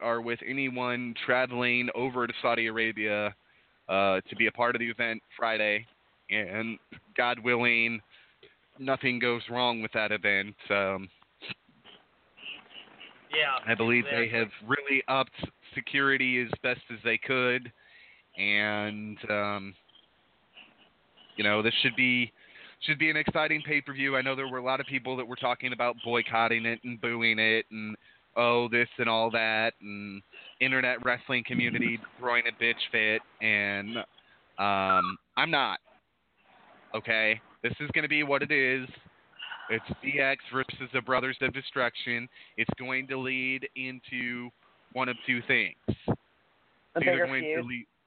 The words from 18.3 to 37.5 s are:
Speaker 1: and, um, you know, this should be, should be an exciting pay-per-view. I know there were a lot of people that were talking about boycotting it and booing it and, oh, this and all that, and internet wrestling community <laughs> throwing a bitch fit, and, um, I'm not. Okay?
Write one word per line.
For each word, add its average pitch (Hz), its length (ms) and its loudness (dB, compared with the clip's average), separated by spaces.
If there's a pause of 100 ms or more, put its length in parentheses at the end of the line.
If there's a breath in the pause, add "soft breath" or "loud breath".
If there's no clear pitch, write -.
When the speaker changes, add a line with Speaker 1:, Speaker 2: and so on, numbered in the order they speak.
Speaker 1:
and, 104 800 0 (120)
um, 101 440 -2 (1600)
you 107 80 0
know, 104 180 4
this 113 200 2
should 123 120 2
be, 123 380 2 (480 loud breath)
should 156 180 -2
be 156 120 2
an 151 60 2
exciting 156 460 0
pay-per-view. 139 540 -2
I 127 60 2
know 135 120 0
there 135 140 -4
were 127 100 -6
a 123 60 -6
lot 131 160 0
of 131 60 -8
people 131 320 -4
that 120 100 -4
were 123 80 -10
talking 123 360 -2
about 120 220 0 (100)
boycotting 117 600 2
it 117 200 -2
and 120 160 -8
booing 117 380 2
it 110 320 4
and, 107 260 -8 (400 soft breath)
oh, 120 320 4
this 117 200 2 (100)
and 117 100 0
all 113 240 2
that, 110 500 2
and 101 400 -12 (380 loud breath)
internet 127 440 2
wrestling 123 420 0
community 120 520 0 (100)
<laughs> - 100 -20
throwing 120 300 2
a 113 140 -6
bitch 117 180 2 (100)
fit, 110 300 2 (220)
and, 104 560 0 (600 soft breath)
um, 95 600 2 (180)
I'm 151 140 2
not. 127 300 0 (1120)
Okay? 110 440 2 (240)